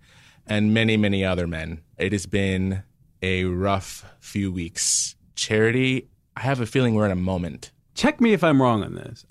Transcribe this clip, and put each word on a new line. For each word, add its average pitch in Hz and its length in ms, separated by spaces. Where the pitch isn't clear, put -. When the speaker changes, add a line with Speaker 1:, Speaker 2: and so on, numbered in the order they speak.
Speaker 1:
and 107 260
many, 110 260
many 98 280
other 90 220
men. 82 340
It 92 140
has 101 160
been 95 560
a 92 220
rough 95 600
few 98 320
weeks. - 640
Charity, 120 760
I - 40
have 127 200
a 113 60
feeling 123 260
we're 107 140
in 98 40
a 92 40
moment. 90 560
Speaker 2:
Check - 280
me 233 100
if 185 100
I'm 151 200
wrong 117 220
on 87 120
this. - 360